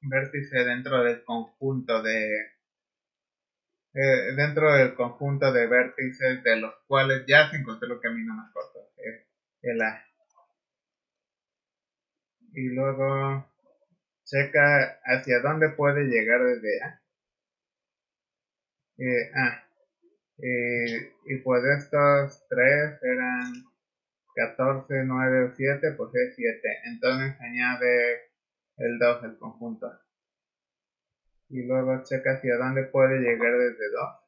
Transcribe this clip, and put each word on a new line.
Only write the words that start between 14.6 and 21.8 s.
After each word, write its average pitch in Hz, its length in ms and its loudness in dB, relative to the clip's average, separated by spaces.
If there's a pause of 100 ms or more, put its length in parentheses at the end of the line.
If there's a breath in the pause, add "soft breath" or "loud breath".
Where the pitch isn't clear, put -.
hacia 127 360 2
dónde 156 300 2
puede 143 340 2
llegar 120 380 2
desde 110 400 0
A. - 180 -14 (2000)
Eh, 123 360 -2
ah, 127 300 -2 (760)
eh, 120 760 -4 (120)
y 139 120 -6
pues 127 260 0
estos 143 840 2